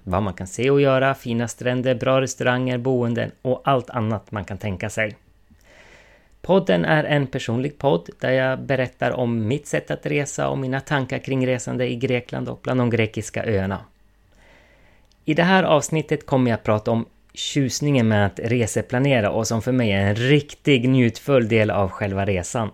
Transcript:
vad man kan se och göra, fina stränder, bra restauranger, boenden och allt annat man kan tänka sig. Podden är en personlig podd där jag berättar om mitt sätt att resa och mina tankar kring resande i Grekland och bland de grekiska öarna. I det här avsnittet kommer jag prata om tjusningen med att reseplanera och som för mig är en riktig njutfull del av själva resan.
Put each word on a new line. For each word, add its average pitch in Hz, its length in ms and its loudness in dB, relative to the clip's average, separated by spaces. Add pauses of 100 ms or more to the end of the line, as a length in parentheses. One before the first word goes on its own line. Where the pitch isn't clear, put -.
vad 95 200 0
man 95 120 -4
kan 90 120 -10
se 123 240 -2
och 143 100 6
göra, 135 340 4
fina 117 340 -4
stränder, 123 460 -2
bra 131 260 2
restauranger, 127 580 -2
boenden 120 520 0 (120)
och 127 220 -2
allt 131 260 0
annat 110 400 -4
man 104 140 -6
kan 95 140 -10
tänka 95 320 -6
sig. 110 260 -4 (1300)
Podden 185 420 2
är 156 200 2
en 143 220 0
personlig 131 520 -4
podd 165 300 0 (120)
där 127 120 0
jag 131 280 0
berättar 123 500 -2
om 117 380 -2
mitt 147 180 -2
sätt - 240 -4
att 147 160 -6
resa 143 420 -2
och 139 100 -2
mina 135 220 -4
tankar 131 380 -4
kring 131 280 -2
resande 127 420 -2
i 123 80 -4
Grekland 123 520 -4
och 123 140 -10
bland 127 180 0
de 120 100 2
grekiska 110 540 -2
öarna. 98 360 -2 (1400)
I 156 100 0
det 170 100 4
här 190 180 4
avsnittet 156 640 0
kommer 127 240 2
jag 110 120 -2
prata 110 280 0
om 117 160 0 (280)
tjusningen 139 720 0
med 104 180 4
att 95 160 -6
reseplanera 117 880 0
och 110 160 -2
som 113 160 -2
för 127 100 -2
mig 120 200 2
är 98 140 2
en 104 80 2
riktig 131 720 2
njutfull 127 600 2
del 107 220 4
av 95 200 0
själva 98 340 -4
resan. 101 500 -2